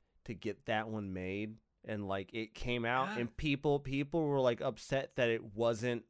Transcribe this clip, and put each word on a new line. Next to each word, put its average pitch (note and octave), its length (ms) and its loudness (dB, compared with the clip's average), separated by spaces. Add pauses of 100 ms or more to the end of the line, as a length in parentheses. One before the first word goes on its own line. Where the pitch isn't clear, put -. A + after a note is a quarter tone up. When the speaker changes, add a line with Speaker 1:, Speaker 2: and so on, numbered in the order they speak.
Speaker 1:
<laughs> - 160 -20
Speaker 2:
to A#2+ 100 -8
get G2 320 -6
that A2 220 0
one G#2 240 -4
made? G2 440 -4 (300)
And, G#2 220 -4
like, G2 260 -4
it A2 200 -6
came B2 300 -2
out, B2+ 240 2
Speaker 3:
Huh? G3+ 120 -4
Speaker 2:
and A#2+ 160 -4
people, C#3+ 420 2
people C#3+ 480 0
were, C#3+ 140 4
like, B2 200 4
upset C3+ 560 -2
that B2 140 4
it A2+ 240 -2
wasn't A#2 560 2